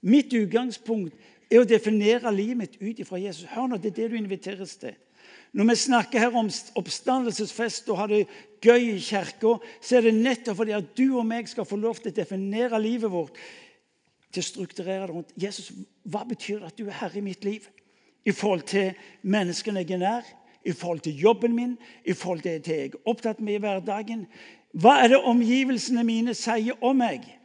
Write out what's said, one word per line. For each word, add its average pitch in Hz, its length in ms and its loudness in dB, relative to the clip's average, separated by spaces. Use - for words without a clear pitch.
Mitt 247 320 4
utgangspunkt 220 800 -2
er 240 160 8
å 220 40 4
definere 220 680 4
livet 226 240 -2
mitt - 220 -8
ut 220 180 -8
ifra 185 220 -8
Jesus. 175 320 -10
Hør 254 180 -4
nå, 214 80 -4
det 196 140 -4
er 226 80 -6
det 226 100 -4
du 233 80 -4
inviteres 190 640 -8
til. 110 140 -12
Når 202 160 2
vi 226 80 6
snakker 240 420 2
her 233 160 2
om 226 140 0
oppstandelsesfest 226 1120 -4
og 180 60 -2
har 208 100 -2
det 208 140 2
gøy 233 320 6
i 170 80 -6
kirka, 214 560 -2
så 240 200 4
er 226 80 6
det 220 100 6
nettopp 240 420 0
fordi 220 140 -2
at 196 140 -4
du 262 220 4
og 226 100 0
meg 233 180 -4
skal - 200 -8
få 202 100 -6
lov 220 240 -4
til 220 80 -8
å 151 80 -10
definere 208 640 -2
livet 220 320 -2
vårt, 165 240 -6
til 185 80 -4
å - 60 -6
strukturere 190 580 -8
det 175 80 -10
rundt. 165 240 -12
«Jesus, 196 320 -8
hva 208 160 -6
betyr 208 380 -8
det 160 80 -14
at - 80 -20
du 208 80 -8
er 202 160 -12
herre 190 180 -6
i 208 40 -6
mitt 190 200 -10
liv?» 208 240 -6
I 208 60 2
forhold 185 400 0
til 190 260 0
menneskene 190 560 0
jeg 180 140 -4
er 175 40 -2
nær, 214 260 -2
i 185 80 -4
forhold 170 340 -6
til 151 140 -6
jobben 226 360 4
min, 240 220 -2
i 185 80 0
forhold 175 300 -6
til 160 180 -4
det 160 160 -4
jeg 139 140 -6
er - 180 -8
opptatt 226 320 -4
med 208 160 -2
i - 20 -6
hverdagen. 208 640 -6
Hva 214 300 8
er 233 80 8
det 269 160 8
omgivelsene 240 800 2
mine 226 260 0
sier 233 480 -2
om 262 220 2
meg? 165 240 -4